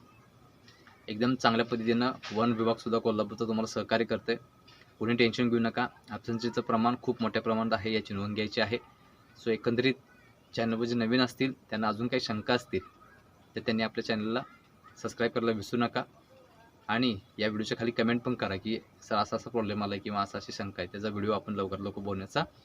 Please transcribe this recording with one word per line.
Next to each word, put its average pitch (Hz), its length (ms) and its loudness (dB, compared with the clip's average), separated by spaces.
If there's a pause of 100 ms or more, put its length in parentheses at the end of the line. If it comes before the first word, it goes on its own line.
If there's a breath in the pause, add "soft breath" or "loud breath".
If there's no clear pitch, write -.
(1080 loud breath)
एकदम 117 280 0
चांगल्या 117 300 4
पद्धतीनं 117 460 2 (220)
वन 117 180 4
विभागसुद्धा 113 480 2
कोल्हापूरचं 107 480 0
तुम्हाला 110 200 0
सहकार्य 113 380 0
करतंय, 113 300 -2 (640 loud breath)
कोणी 113 160 2
टेन्शन 120 340 4
घेऊ 117 100 4
नका. 117 280 0 (220)
ॲब्सेन्सीचं 113 520 -4
प्रमाण 117 400 2
खूप 123 200 -2
मोठ्या 110 200 2
प्रमाणात 113 320 0
आहे, 110 200 0
याची 104 200 0
नोंद 101 220 -4
घ्यायची 107 260 0
आहे. 107 160 2 (600)
so - 140 -2
एकंदरीत 120 420 2 (600)
चॅनलवर 113 320 0
जे 120 100 -2
नवीन 117 260 4
असतील 131 320 0 (160)
त्यांना 110 180 -2
अजून 107 200 -2
काही 127 120 0
शंका 110 340 0
असतील 101 280 0 (760)
तर - 40 -4
त्यांनी 113 240 0
आपल्या 110 220 -4
चॅनलला 113 360 -2 (560)
सबस्क्राईब 117 340 -2
करायला 113 200 2
विसरू 110 280 -2
नका. 120 240 0 (840)
आणि 117 300 2 (200)
या 104 100 0
व्हिडिओच्या 107 320 -2
खाली 117 120 0
कमेंट 117 300 2
पण 127 120 -2
करा 101 220 -2
की 107 220 -4 (240)
"सर - 140 -2
असा 104 200 2
असा 110 140 -6
प्रॉब्लेम 104 340 -2
आला 101 100 -2
आहे" 98 80 -6
किंवा 104 200 -2
"असा 101 160 -4
अशी - 140 -8
शंका 98 300 -8
आहे", 90 100 -4
त्याचा 104 180 -6
व्हिडिओ 104 220 -2
आपण 104 220 -2
लवकर 95 260 -2
लवकर 101 220 -6
बनवण्याचा 98 420 -4 (220 soft breath)